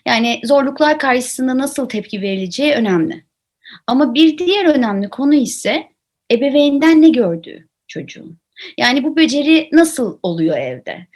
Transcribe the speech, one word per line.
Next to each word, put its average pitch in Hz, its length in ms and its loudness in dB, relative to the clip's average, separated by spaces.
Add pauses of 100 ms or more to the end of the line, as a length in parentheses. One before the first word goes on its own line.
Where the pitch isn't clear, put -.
Yani 233 380 0
zorluklar 277 540 2
karşısında 254 600 -2
nasıl 277 300 -4
tepki 208 340 -8
verileceği 196 500 -2
önemli. 180 520 -2 (640)
Ama 247 280 0
bir 302 240 4
diğer 370 260 0
önemli 214 460 0
konu 277 240 0
ise - 640 -2 (360)
ebeveynden 285 680 4
ne 320 60 8
gördüğü 170 600 -2 (200)
çocuğun. - 500 -16 (400)
Yani 247 260 0
bu 302 120 -4
beceri 302 560 2
nasıl 302 500 2
oluyor 165 360 -2
evde? 131 580 -10